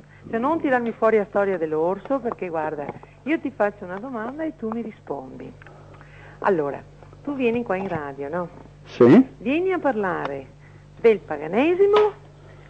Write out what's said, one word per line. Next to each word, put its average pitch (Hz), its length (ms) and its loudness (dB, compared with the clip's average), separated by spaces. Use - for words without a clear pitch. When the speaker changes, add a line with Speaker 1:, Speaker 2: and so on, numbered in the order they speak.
Speaker 1:
Cioè, 226 80 -4
non 294 220 0
tirarmi 247 320 0
fuori 220 260 2
la 196 100 0
storia 196 300 0
dell'orso, 165 600 -2
perché 214 280 -6
guarda, 156 380 -6
io 311 160 -2
ti 277 100 -6
faccio 208 340 -2
una 180 140 -10
domanda 254 460 -8
e 311 120 -8
tu 220 140 -8
mi 233 120 -6
rispondi. 135 680 -12
Allora, 147 420 0
tu 285 120 -8
vieni 240 280 0
qua 196 140 -4
in 190 120 -6
radio, 143 420 -8
no? 170 180 -6
Speaker 2:
Sì. 165 420 8
Speaker 1:
Vieni 330 340 0
a 349 60 0
parlare 160 680 -4
del 226 180 6
paganesimo 349 920 2